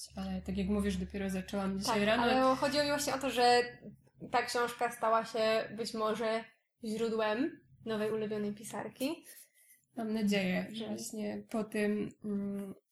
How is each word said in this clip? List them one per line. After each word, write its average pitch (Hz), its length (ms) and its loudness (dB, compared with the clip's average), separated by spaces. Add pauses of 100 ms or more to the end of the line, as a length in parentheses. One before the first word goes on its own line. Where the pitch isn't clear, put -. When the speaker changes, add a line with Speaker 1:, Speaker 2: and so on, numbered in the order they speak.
(160)
Speaker 1:
Ale 190 260 -4
tak 190 160 -4
jak 190 100 0
mówisz, 202 300 2
dopiero 196 320 -4
zaczęłam 190 500 -2
dzisiaj 220 160 0
Speaker 2:
Tak, 202 100 4
Speaker 1:
rano. 233 180 4
Speaker 2:
ale 262 320 6
chodziło 285 280 2
mi 285 60 0
właśnie 285 260 0
o 262 40 -4
to, 269 100 -2
że 240 320 8 (720)
ta 240 120 4
książka 240 480 0
stała 226 340 2
się 220 520 2
być 220 160 -6
może 220 500 0 (400)
źródłem 220 760 0 (240)
nowej 214 260 -2
ulubionej 208 420 -2
pisarki. 220 720 -6 (720)
Speaker 1:
Mam 220 160 -2
nadzieję, 196 560 2
że 214 60 -12
Speaker 2:
Że 220 120 -6
Speaker 1:
właśnie 214 640 -6
po 214 140 -2
tym, 208 480 0 (140)
mm, 202 480 -4 (180)